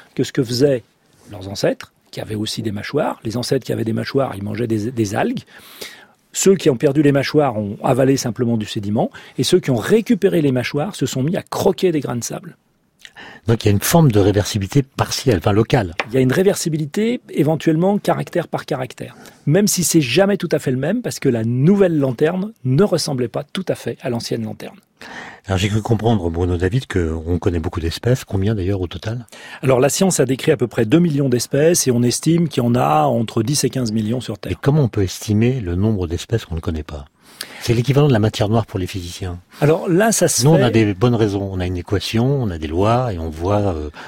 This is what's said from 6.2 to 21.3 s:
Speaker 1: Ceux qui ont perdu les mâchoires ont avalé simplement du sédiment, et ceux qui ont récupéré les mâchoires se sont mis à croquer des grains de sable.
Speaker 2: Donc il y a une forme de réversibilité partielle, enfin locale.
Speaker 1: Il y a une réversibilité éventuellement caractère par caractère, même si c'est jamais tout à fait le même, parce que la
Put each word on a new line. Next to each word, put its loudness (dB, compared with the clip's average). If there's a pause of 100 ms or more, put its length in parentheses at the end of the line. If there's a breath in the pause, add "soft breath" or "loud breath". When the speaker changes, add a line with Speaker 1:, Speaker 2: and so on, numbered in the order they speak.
Speaker 1:
Ceux 4
qui 2
ont 0
perdu 2
les 6
mâchoires 2
ont -4
avalé 4
simplement -2
du -2
sédiment, -2 (260 loud breath)
et 0
ceux 4
qui -2
ont 2
récupéré 2
les 2
mâchoires -4
se -2
sont -4
mis -2
à -6
croquer 0
des -2
grains -4
de -6
sable. -12 (880 loud breath)
Speaker 2:
Donc 0
il 2
y -
a 4
une 2
forme 4
de 4
réversibilité 2
partielle, -2
enfin 0
locale. 0 (140)
Speaker 1:
Il -8
y 0
a 4
une 2
réversibilité 0 (120)
éventuellement 2
caractère -2
par -8
caractère, -8 (320 loud breath)
même 4
si 0
c'est 4
jamais 2
tout -6
à 0
fait -2
le 0
même, -2
parce -8
que -2
la 2